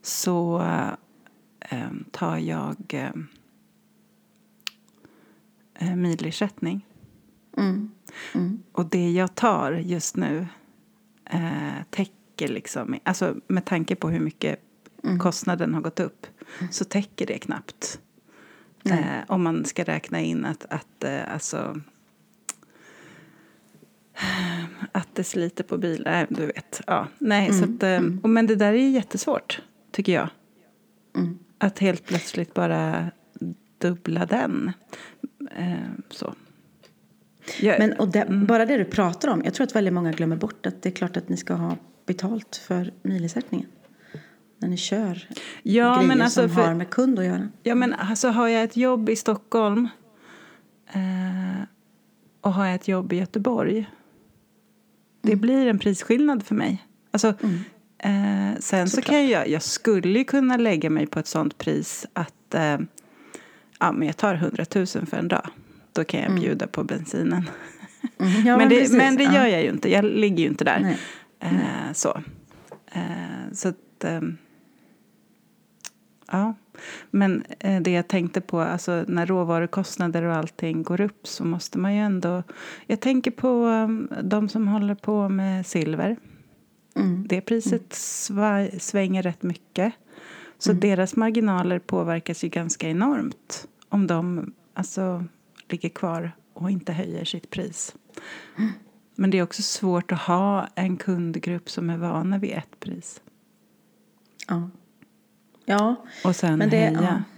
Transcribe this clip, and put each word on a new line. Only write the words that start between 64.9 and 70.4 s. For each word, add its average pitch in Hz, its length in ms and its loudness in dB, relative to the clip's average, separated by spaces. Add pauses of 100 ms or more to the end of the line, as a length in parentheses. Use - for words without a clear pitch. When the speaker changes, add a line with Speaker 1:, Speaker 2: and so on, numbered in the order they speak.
Speaker 1:
för - 120 -6
en 170 100 -2
dag. - 220 0 (440)
Då 165 100 0
kan - 160 -4
jag - 100 -2
Speaker 2:
Mm. 185 120 2
Speaker 1:
bjuda - 260 -2
på - 160 -6
bensinen. 170 640 -2 (680)
Speaker 2:
Mm. 185 160 2
Ja, 220 100 4
Speaker 1:
Men 247 140 8
Speaker 2:
men 262 120 8
Speaker 1:
det, 269 60 10
Speaker 2:
precis. 247 220 6
Speaker 1:
men 262 200 6
det 277 60 4
Speaker 2:
Ja. 277 100 8
Speaker 1:
gör 269 120 8
jag 175 180 4
ju 139 60 2
inte. - 220 0
Jag 202 140 6
ligger 202 380 4